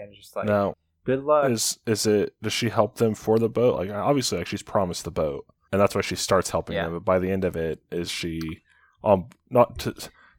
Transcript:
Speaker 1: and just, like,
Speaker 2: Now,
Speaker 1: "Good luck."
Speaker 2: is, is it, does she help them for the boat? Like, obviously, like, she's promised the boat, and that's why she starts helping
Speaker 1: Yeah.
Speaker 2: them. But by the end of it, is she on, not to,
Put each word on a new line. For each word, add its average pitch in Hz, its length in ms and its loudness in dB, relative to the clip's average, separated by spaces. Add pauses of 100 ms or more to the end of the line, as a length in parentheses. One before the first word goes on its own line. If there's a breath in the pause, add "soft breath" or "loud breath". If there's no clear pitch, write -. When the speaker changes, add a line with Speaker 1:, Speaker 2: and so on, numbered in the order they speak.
Speaker 1:
and 104 140 -18
just, - 200 -20
like, 101 120 -6
Speaker 2:
Now, 101 280 0 (300)
Speaker 1:
"Good 135 180 -2
luck." 143 280 4
Speaker 2:
is, - 360 -2
is 110 200 0
it, 104 360 2
does 107 100 -4
she - 160 -2
help 110 280 0
them 113 180 2
for 110 240 2
the 113 100 2
boat? 117 280 2
Like, 95 140 -4
obviously, 104 480 0
like, 85 100 -4
she's 101 140 -6
promised 90 420 -2
the - 80 -8
boat, 76 340 -2 (240)
and 98 100 2
that's 101 140 4
why 101 60 2
she 92 160 -4
starts - 340 2
helping - 240 -4
Speaker 1:
Yeah. 95 100 -2
Speaker 2:
them. 82 100 -6
But 85 100 -8
by 92 160 4
the 92 100 -2
end 95 140 -2
of 87 120 -2
it, 82 240 -4 (120)
is 85 180 -6
she 82 300 -6 (640 soft breath)
on, 98 240 2 (220)
not - 300 4
to, - 140 -6 (440 soft breath)